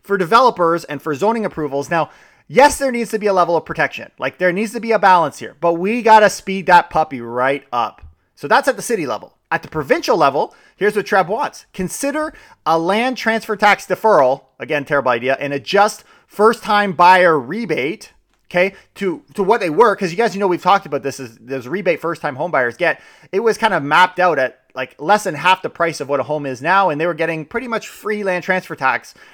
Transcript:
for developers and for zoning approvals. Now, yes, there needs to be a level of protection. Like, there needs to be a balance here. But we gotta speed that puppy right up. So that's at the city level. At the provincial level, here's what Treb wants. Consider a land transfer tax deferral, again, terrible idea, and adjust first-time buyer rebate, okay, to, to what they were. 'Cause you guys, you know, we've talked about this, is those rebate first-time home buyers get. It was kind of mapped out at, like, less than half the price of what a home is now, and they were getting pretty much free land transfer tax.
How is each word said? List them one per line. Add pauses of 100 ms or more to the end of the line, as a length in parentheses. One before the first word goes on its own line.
for
developers
and
for
zoning
approvals.
Now, (360)
yes,
there
needs
to
be
a
level
of
protection.
Like,
there
needs
to
be
a
balance
here.
But
we
gotta
speed
that
puppy
right
up. (320)
So
that's
at
the
city
level. (160)
At
the
provincial
level, (220)
here's
what
Treb
wants.
Consider (320)
a
land
transfer
tax
deferral, (160)
again,
terrible
idea,
and
adjust (220)
first-time
buyer
rebate, (380)
okay, (220)
to, (120)
to
what
they
were.
'Cause
you
guys,
you
know,
we've
talked
about
this,
is
those
rebate
first-time
home
buyers
get. (320)
It
was
kind
of
mapped
out
at, (140)
like,
less
than
half
the
price
of
what
a
home
is
now,
and
they
were
getting
pretty
much
free
land
transfer
tax. (200)